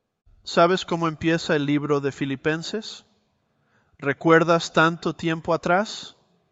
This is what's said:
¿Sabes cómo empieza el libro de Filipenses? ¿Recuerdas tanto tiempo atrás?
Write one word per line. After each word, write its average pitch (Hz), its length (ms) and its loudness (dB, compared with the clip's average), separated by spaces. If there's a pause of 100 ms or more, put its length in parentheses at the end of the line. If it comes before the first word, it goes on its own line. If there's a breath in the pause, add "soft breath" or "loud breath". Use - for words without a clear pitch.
(440)
¿Sabes 175 400 2
cómo 170 240 -2
empieza 160 480 -2
el 143 80 0
libro 143 360 0
de 139 120 -4
Filipenses? 156 920 -6 (920)
¿Recuerdas 160 720 2
tanto 165 420 0
tiempo 165 400 -4
atrás? 180 640 -4 (360)